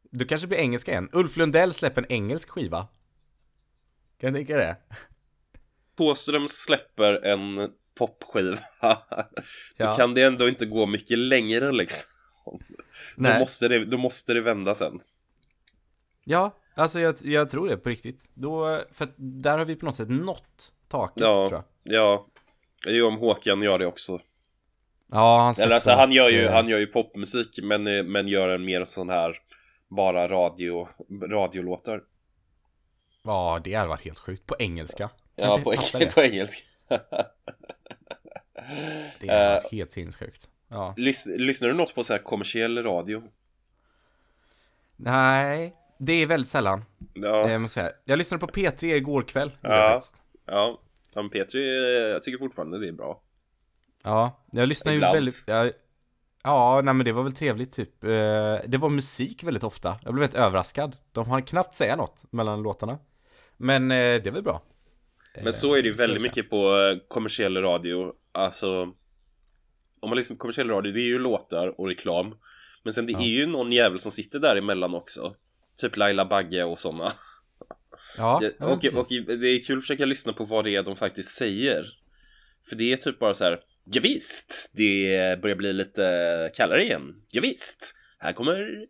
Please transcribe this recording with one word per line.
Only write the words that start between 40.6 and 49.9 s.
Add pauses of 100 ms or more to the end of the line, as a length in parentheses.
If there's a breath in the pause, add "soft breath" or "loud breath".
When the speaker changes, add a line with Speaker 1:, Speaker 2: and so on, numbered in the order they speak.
Speaker 1:
Ja.
Speaker 2:
lys-,
lyssnar
du
något
på
så
här
kommersiell
radio? (1700)
Speaker 1:
Nej, (240)
det
är
väldigt
sällan. (280)
Speaker 2:
Ja.
Speaker 1:
Eh,
måste
säga. (140)
Jag
lyssnade
på
P
tre
igår
kväll, (120)
gjorde
Speaker 2:
Ja.
Speaker 1:
jag